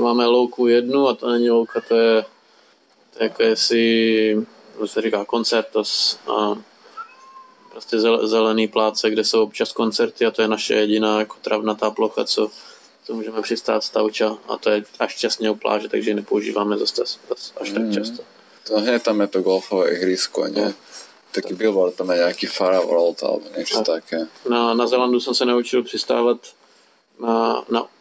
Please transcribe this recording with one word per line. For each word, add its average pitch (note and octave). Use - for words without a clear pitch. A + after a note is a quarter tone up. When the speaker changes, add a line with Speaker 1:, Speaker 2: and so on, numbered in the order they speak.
Speaker 1:
máme A#2+
louku B2
jednu B2+
a A2+
to B2+
není A#2+
louka, A#2
to -
je, A2+
to -
je A2+
jako -
jestli, A2+
jak G#2+
se A2
říká, G#2+
koncertos. -
A G#2+
prostě A2+
zel-, A2+
zelený A2
pláce, G#2+
kde G#2+
jsou A2+
občas G#2+
koncerty, A2+
a A2
to A2+
je A2
naše G#2+
jediná G#2+
jako -
travnatá G#2+
plocha, A2
co, G#2+
co -
můžeme A2
přistát A2
z -
Tauča, G#2+
a G#2+
to -
je G#2
až A2
těsně A2
u G#2
pláže, G#2+
takže G#2+
ji G#2+
nepoužíváme G#2
zas, -
zas, -
až G2+
tak A2
Speaker 2:
Mhm. G#2+
Speaker 1:
často. A2+
Speaker 2:
To G#2+
hneď A#2+
tam G#2+
je G2+
to F#2+
golfové F#2
ihrisko, F#2
nie? G#2
Speaker 1:
No. G2+
Speaker 2:
Taký -
billboard F#2+
tam F#2
je, F2
nejaký F2+
Fara F#2
World E2+
alebo C#2+
niečo -
Speaker 1:
A -
Speaker 2:
také. D#2+
Speaker 1:
na, A#2+
na A#2+
Zelandu B2
jsem B2
se B2+
naučil B2
přistávat A#2+
na, A2+